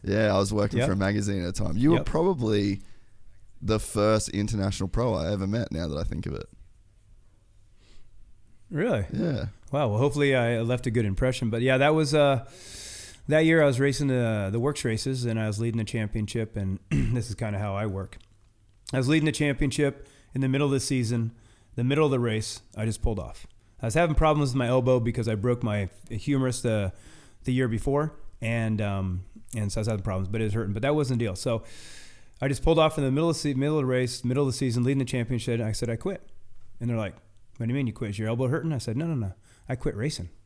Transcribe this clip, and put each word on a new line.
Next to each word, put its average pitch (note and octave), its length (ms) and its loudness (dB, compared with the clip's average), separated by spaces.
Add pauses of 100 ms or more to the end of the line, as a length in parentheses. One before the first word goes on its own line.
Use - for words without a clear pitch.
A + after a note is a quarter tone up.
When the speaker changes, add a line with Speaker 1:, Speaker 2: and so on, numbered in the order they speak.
Speaker 1:
Yeah, G#2+ 320 2
I F#2+ 40 4
was G2 160 2
working G#2 260 0
Speaker 2:
Yep. A#2+ 80 2
Speaker 1:
for F#2+ 60 0
a - 20 0
magazine G2 480 0
at F2 100 -4
the G#2+ 80 -4
time. G2+ 140 0
You B2+ 160 4
were E3 60 6
Speaker 2:
Yep. D3+ 80 -2
Speaker 1:
probably G#2+ 720 0 (840)
the G#2+ 180 2
first G#2+ 500 2
international G2 580 -2
pro A#2+ 260 0
I E2 200 -2
ever G2 120 -2
met, G#2+ 280 -2
now D#2+ 160 -4
that C#2+ 80 -4
I D#2+ 80 -4
think - 200 -6
of - 100 -6
it. - 120 -10 (2250)
Speaker 2:
Really? C#3+ 400 0
Speaker 1:
Yeah. D3 360 -2 (240)
Speaker 2:
Wow. C3+ 180 0
Well, G#2 80 2
hopefully C#3+ 380 4
I A#2 260 2
left A#2+ 260 -2
a A#2+ 40 -2
good A2 140 2
impression. A#2+ 440 0
But A#2 120 0
yeah, C3 160 4
that C#3+ 180 6
was, D3+ 180 2
uh, C#3+ 320 4 (840)
that D#3 140 4
year D#3+ 220 6
I - 20 8
was C3 140 4
racing C#3 280 2
the, A2+ 440 2
the A2+ 80 0
works C#3+ 260 -2
races, B2 400 -2
and A2+ 140 0
I A2 80 0
was G#2 120 -4
leading A#2 200 0
the A2 40 -2
championship. A2 720 -4
And F#2+ 280 -2
<clears throat> - 60 -20
this B2 400 0
is G2+ 60 -6
kinda G#2 240 -4
how G#2 160 -4
I G#2 100 -2
work. G2 320 -6 (760)
I B2+ 40 2
was B2+ 100 0
leading D#3 180 4
the D3+ 60 2
championship C#3+ 760 0 (260)
in C3+ 80 -2
the C3+ 80 2
middle C#3 180 2
of C3+ 40 2
the C3+ 80 2
season, A#2 520 0 (440)
the B2 80 -2
middle D3 220 4
of C#3 60 4
the C3 80 2
race, A2 420 -2 (160)
I G#2+ 80 -2
just A2 160 -4
pulled A2 180 0
off. - 280 -12 (340)
I - 40 -6
was A2+ 80 -2
having D#3+ 220 4
problems D3+ 340 4
with B2 80 0
my A#2+ 100 2
elbow B2+ 320 4
because A#2 280 0
I A2+ 80 0
broke A#2+ 280 0
my G#2 260 0 (200)
humerus C3 520 0
the, G#2+ 300 0 (540)
the C3 80 0
year B2+ 140 2
before, C#3+ 460 0 (280)
and, A2+ 400 0
um, F#2+ 420 -2 (320)
and G#2 160 -2
so - 80 -4
I - 20 -2
was G#2 60 -2
having G#2+ 160 -2
problems, F#2+ 240 -2
but A2 140 -2
it A2 40 2
was G2+ 80 0
hurting. G#2 200 -2
But G#2 80 -4
that C#3+ 140 2
wasn't C3 240 0
the A#2 60 0
deal. F#2 100 -4
So A2+ 280 -2 (760)
I C#3 60 0
just C3 160 -2
pulled E3 140 6
off D#3 200 4
in C#3+ 60 0
the C3+ 80 2
middle D#3+ 180 2
of D#3+ 60 0
the - 40 -6
se-, D3 140 0
middle C#3+ 240 0
of C#3+ 60 0
the - 40 0
race, B2+ 380 0
middle B2+ 180 2
of C3 80 2
the A#2+ 60 -4
season, B2 260 0
leading C3+ 160 2
the C3 60 0
championship. A#2+ 540 -2
And A#2 80 -2
I - 40 -2
said, A2+ 180 -2
"I A2+ 60 -2
quit." F#3+ 260 -6 (580)
And A#2 100 -4
they're A#2 80 0
like, G#2 180 -4 (420)
"What A2+ 80 -4
do A#2 60 -2
you C3 40 0
mean C#3 120 0
you G#2+ 60 -4
quit? A2 180 -6
Is G2 80 -4
your G#2+ 80 0
elbow A#2+ 200 0
hurting?" D#3+ 260 0
I C3+ 40 -2
said, A2+ 200 -4
"No, D#3+ 100 -2
no, D#3+ 80 0
no. G#2 180 -2 (340)
I C3 80 -2
quit C#3+ 200 -2
racing." G#2 340 -6 (160)